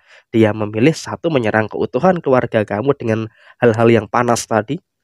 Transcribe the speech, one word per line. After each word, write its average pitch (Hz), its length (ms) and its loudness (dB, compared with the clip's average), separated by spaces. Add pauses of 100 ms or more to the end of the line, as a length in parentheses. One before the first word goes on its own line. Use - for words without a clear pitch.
(340)
dia 110 160 4
memilih 107 400 0
satu 151 400 -6
menyerang 110 400 0
keutuhan 165 480 0
keluarga 120 480 0
kamu 110 320 -2
dengan 110 320 -4 (320)
hal-hal 117 260 4
yang 113 220 2
panas 117 340 0
tadi. 113 380 -4 (220)